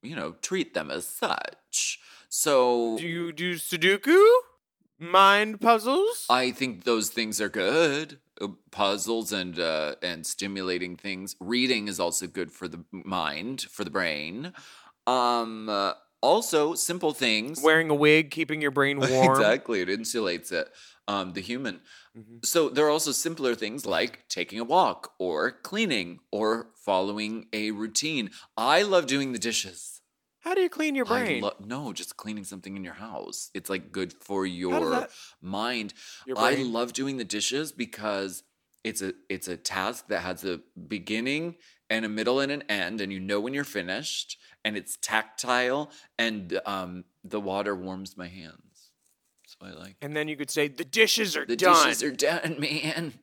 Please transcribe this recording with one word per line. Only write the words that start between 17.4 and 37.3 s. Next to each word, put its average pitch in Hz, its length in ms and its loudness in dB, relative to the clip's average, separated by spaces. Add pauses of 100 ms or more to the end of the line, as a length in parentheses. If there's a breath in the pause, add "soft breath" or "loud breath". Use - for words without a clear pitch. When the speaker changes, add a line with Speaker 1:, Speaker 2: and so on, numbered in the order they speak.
Speaker 2:
Wearing 160 280 6
a 151 60 4
wig, 151 360 6
keeping 156 280 -4
your 147 120 0
brain 139 280 2
Speaker 1:
<laughs> 127 100 2
Speaker 2:
warm. 131 220 8
Speaker 1:
Exactly. 120 500 4
It 87 60 -2
insulates 104 640 -4
it, 85 160 -2 (400 soft breath)
um, 95 260 -2
the 95 80 -6
human. 110 400 -6 (360 soft breath)
Speaker 2:
Mm-hmm. 113 260 -20
Speaker 1:
So 160 240 2
there 147 200 4
are - 20 4
also 151 220 0
simpler 151 420 -2
things 110 320 -6
like 98 440 -2
taking 92 300 -6
a 117 40 -4
walk 131 560 2
or 90 320 0
cleaning 127 720 -4 (100)
or 110 440 0
following 104 800 -2
a 107 160 -2
routine. 110 600 -4 (260 loud breath)
I 131 240 6
love 190 240 4
doing 135 260 -2
the 120 80 -6
dishes. 101 540 -6 (460)
Speaker 2:
How 359 160 -2
do 381 60 4
you 349 80 2
clean 311 260 -2
your 254 100 0
Speaker 1:
I 196 40 -10
Speaker 2:
brain? 214 340 0
Speaker 1:
lo-, 101 100 -2 (100)
no, 123 300 -8
just - 240 -12
cleaning 107 280 -10
something 98 320 -12
in 98 60 -10
your 85 100 -12
house. 92 600 -10
It's, 95 160 -10
like, 95 220 -4
good 92 220 -4
for 95 320 -4
Speaker 2:
How 95 40 -2
does 87 80 -8
Speaker 1:
your 90 340 0
Speaker 2:
that - 180 0 (320 loud breath)
Speaker 1:
mind. 107 520 -4 (320 loud breath)
Speaker 2:
Your 127 140 -6
Speaker 1:
I 120 160 4
Speaker 2:
brain. 131 160 -2
Speaker 1:
love 117 220 -2
doing 135 240 -4
the 117 80 -6
dishes 127 480 -4